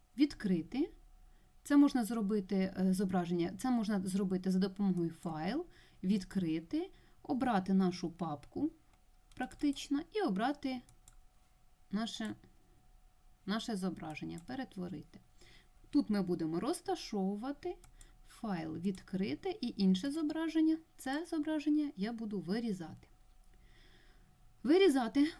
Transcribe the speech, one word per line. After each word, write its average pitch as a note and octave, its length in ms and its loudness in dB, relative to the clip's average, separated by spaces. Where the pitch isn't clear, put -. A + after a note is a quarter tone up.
відкрити, A#3+ 720 0
це C#4+ 140 2
можна C#4 280 6
зробити, G3 720 0
е, F#3 160 4
зображення, F3+ 640 0
це B3+ 120 -2
можна G#3+ 300 2
зробити F#3+ 500 0
за F#3 80 4
допомогою F#3 520 0
файл, F3 560 -4
відкрити, F#3+ 880 -2
обрати A3+ 520 0
нашу F3+ 360 2
папку F3+ 600 -4
практично C#4 680 -2
і G#4+ 80 -2
обрати C4 600 -2
наше, G#3+ 440 -6
наше A3 300 -4
зображення, E3 680 -6
перетворити. F3+ 760 -10
Тут C#4+ 200 2
ми G3+ 120 2
будемо E3+ 380 -2
розташовувати, B3+ 1160 -4
файл D#3+ 480 -6
відкрити G3 840 -4
і A#3+ 160 -4
інше F#3+ 340 4
зображення. D#4+ 680 2
Це D#4+ 300 -4
зображення D4+ 720 0
я G#3 160 -2
буду G#3+ 280 -4
вирізати. F3+ 680 -4
Вирізати C#4+ 760 6